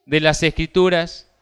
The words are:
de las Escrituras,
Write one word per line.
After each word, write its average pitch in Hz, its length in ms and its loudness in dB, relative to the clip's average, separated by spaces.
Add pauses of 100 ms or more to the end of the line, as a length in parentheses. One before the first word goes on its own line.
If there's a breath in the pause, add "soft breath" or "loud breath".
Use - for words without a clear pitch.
de 151 140 0
las 151 220 0
Escrituras, 170 880 -2 (120)